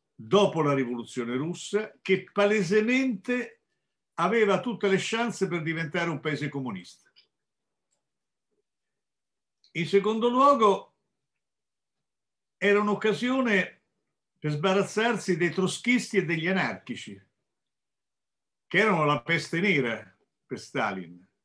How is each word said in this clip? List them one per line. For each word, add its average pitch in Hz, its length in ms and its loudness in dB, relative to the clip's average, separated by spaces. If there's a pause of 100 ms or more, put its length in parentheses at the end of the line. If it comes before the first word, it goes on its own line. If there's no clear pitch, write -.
(140)
dopo 160 460 2
la 147 140 2
rivoluzione 120 640 -4
russa, 180 640 -6
che 185 280 0
palesemente 220 1300 0 (520)
aveva 196 460 2
tutte 202 280 -2
le 190 100 4
chance 220 500 -2
per 170 140 -4
diventare 165 480 -4
un 151 100 -4
paese 147 300 -4
comunista. 117 600 -10 (2500)
In 160 140 -4
secondo 214 420 2
luogo, 240 680 4 (1600)
era 202 220 4
un'occasione 214 1040 0 (540)
per 151 120 -4
sbarazzarsi 190 880 0
dei 170 120 0
trotskisti 202 680 -2
e 175 60 0
degli 160 220 -4
anarchici, 117 840 -6 (1400)
che 175 120 0
erano 196 260 4
la 147 180 2
peste 165 380 -2
nera 131 560 -2 (280)
per 117 140 -12
Stalin. 95 640 -8 (200)